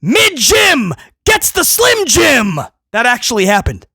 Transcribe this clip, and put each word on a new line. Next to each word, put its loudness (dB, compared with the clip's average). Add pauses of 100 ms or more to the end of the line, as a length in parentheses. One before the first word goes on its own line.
Mid 0
Jim 0 (320)
gets 0
the -2
Slim 0
Jim. 0 (320)
That -2
actually 0
happened. -2